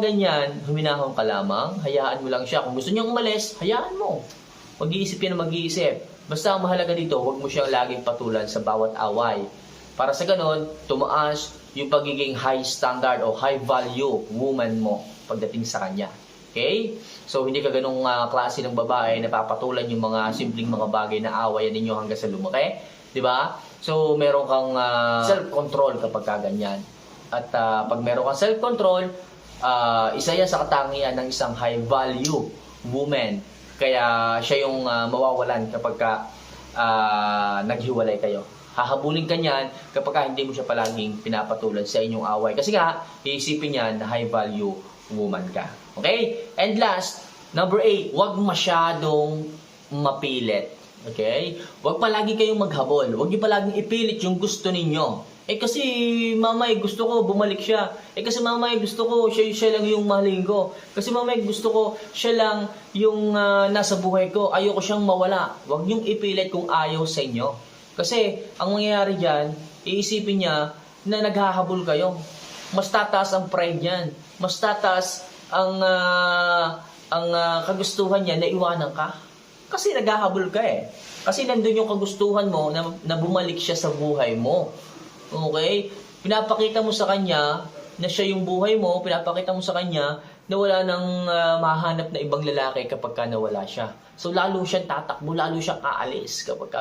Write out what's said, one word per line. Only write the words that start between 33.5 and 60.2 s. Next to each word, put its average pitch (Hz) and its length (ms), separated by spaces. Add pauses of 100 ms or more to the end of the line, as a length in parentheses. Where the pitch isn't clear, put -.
Kaya 117 640
siya 139 240
yung, 131 220
ah, 117 180
mawawalan 127 640
kapag 117 300
ka, 113 120 (640)
ah, 104 920
naghiwalay 117 500
kayo. 101 240 (320)
Hahabulin 139 560
ka 165 80
niyan 139 320 (240)
kapag 139 180
ka 151 140
hindi 131 160
mo 135 140
siya 127 100
palaging 110 560
pinapatulan 107 640
sa 113 160
inyong 113 240
away. 107 320
Kasi 175 160
nga, 165 300 (180)
iisipin 143 540
niya 113 180
na 107 160
high 120 160
value 104 480 (400)
woman 98 400
ka. - 160 (300)
Okay? 214 580
And 208 240
last, 185 420 (300)
number 185 260
eight, 214 300
wag 190 300
masyadong 156 1080 (480)
mapilit. 131 800 (320)
Okay? 120 540 (240)
Wag 160 180
palagi 214 320
kayong 220 240
maghabol. 143 480
Wag 117 240
niyo 208 80
palaging 208 400
ipilit 220 480
yung 185 80
gusto 185 400
ninyo. 156 640 (100)
"Eh, 214 80
kasi 240 240 (560)
mamay 226 400
gusto 202 320
ko 233 160
bumalik 202 380
siya. 208 260 (300)
Eh, - 20
kasi 233 240
mamay 233 320
gusto 214 320
ko 233 240
siya, 220 160
siya 220 300
lang 208 100
yung 214 160
mahalin 196 400